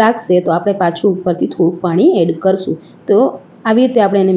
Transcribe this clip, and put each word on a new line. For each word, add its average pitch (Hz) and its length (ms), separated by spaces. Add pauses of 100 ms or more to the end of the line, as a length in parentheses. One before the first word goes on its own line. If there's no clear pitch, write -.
લાગશે 220 340 (120)
તો 170 80
આપણે 175 260
પાછું 175 320
ઉપરથી 180 400
થોડુંક 175 320
પાણી 180 240 (140)
એડ 165 100 (100)
કરશું. 190 320 (340)
તો 202 120 (480)
આવી 233 180
રીતે 254 160
આપણે 196 220
એને 185 120